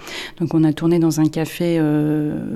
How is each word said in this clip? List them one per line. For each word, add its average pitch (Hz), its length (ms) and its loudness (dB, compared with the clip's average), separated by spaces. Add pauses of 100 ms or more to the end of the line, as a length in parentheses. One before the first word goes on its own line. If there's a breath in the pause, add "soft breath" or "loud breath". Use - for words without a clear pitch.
(380 loud breath)
Donc 165 160 -2
on 160 80 4
a 156 100 4
tourné 165 280 2
dans 156 180 2
un 156 80 4
café, 165 540 -2
euh, 151 580 0 (180)